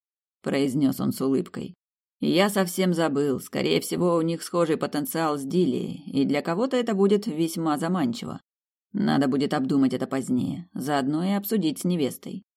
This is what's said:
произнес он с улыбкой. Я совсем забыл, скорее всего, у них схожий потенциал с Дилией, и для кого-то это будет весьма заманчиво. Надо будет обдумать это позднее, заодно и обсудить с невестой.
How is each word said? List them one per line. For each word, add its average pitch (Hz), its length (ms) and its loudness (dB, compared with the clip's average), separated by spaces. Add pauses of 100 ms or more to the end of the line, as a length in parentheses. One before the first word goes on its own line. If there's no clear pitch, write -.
(440)
произнес 139 560 2
он - 140 0
с - 80 -8
улыбкой. - 520 -2 (460)
Я 185 300 4
совсем 185 440 2
забыл, 147 460 2
скорее 160 400 0
всего, 170 360 0
у 165 60 2
них 165 220 -2
схожий 160 340 0
потенциал 147 600 -2
с 139 60 -8
Дилией, 135 680 0
и 135 140 2
для 143 160 0
кого-то 220 340 -2
это 233 180 0
будет 202 340 4
весьма 160 500 -2
заманчиво. 165 640 -2 (580)
Надо 139 280 2
будет 139 260 0
обдумать 135 400 2
это 131 140 -4
позднее, 127 640 -4
заодно 143 500 0
и 190 60 0
обсудить 196 500 0
с - 40 -4
невестой. 180 600 -2 (140)